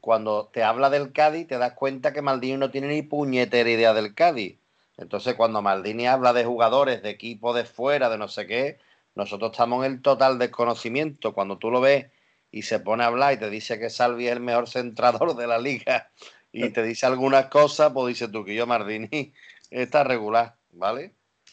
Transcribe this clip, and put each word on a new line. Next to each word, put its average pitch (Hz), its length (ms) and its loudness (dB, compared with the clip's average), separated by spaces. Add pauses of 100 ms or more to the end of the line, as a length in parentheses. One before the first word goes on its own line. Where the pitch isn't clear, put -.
cuando 107 460 0
te 117 160 -2
habla 120 260 4
del 143 220 0
Cádiz, 151 360 2
te 127 100 -6
das 120 160 0
cuenta 135 400 -2
que 147 80 -4
Maldini 135 360 -2
no 135 140 0
tiene 139 160 -6
ni 151 140 -2
puñetera 127 680 0
idea 113 240 4
del 107 200 0
Cádiz. 139 440 0 (400)
Entonces, 104 380 -6
cuando 110 260 2
Maldini 101 460 -2
habla 127 260 4
de 120 120 4
jugadores, 120 560 2
de 104 80 -6
equipo 113 440 -6
de 117 120 0
fuera, 131 440 0
de 110 80 -2
no 104 100 -8
sé 98 200 -10
qué, 131 320 -4 (360)
nosotros 101 360 -6
estamos 123 340 0
en 135 80 -2
el 127 80 -12
total 131 380 2
desconocimiento. 120 920 -4
Cuando 98 240 -4
tú 113 140 -4
lo 123 100 2
ves 135 260 2 (440)
y 107 120 -12
se 107 160 -4
pone 113 240 -2
a 120 40 4
hablar 135 260 2
y 120 40 -2
te 107 120 -8
dice 107 300 -8
que 113 100 -6
Salvi 120 380 -2
es 120 60 0
el 120 80 -4
mejor 120 260 0
centrador 123 680 0
de 120 120 -6
la 117 100 2
liga 123 540 -2 (400)
y 120 200 -4
te 113 120 -2
dice 113 220 -2
algunas 135 420 4
cosas, 147 460 4
pues 127 200 -2
dices 113 180 -6
tú 107 120 -8
que 104 120 -8
yo, 120 120 -2
Maldini, 110 680 -4 (180)
<laughs> - 180 -20
está 127 340 0
regular, 117 520 0 (160)
¿vale? 110 420 -6 (400)